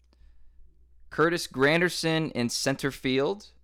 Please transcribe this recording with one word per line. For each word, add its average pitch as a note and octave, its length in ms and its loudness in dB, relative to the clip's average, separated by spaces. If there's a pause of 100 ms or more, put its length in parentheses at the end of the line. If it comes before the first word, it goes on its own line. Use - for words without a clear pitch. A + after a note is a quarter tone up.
(1120)
Curtis E3+ 380 0
Granderson D#3+ 840 2
in A#2+ 180 -2
center C3+ 400 -2
field. C#3 560 -2 (180)